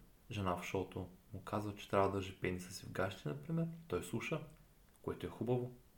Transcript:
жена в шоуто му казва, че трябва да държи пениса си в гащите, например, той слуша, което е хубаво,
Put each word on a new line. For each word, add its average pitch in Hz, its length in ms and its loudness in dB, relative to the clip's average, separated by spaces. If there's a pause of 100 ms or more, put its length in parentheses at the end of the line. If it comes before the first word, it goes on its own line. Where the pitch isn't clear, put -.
(300)
жена 92 260 2
в 90 80 -6
шоуто 92 420 -2 (260)
му 92 120 -8
казва, 104 300 -2
че - 140 -12
трябва 98 200 8
да 95 60 2
държи 95 200 0
пениса 90 380 -2
си - 140 -10
в - 60 -8
гащите, 98 360 0
например, 165 380 0 (220)
той 90 140 0
слуша, - 380 -2 (640)
което - 240 -2
е 87 40 -4
хубаво, 123 420 2 (260)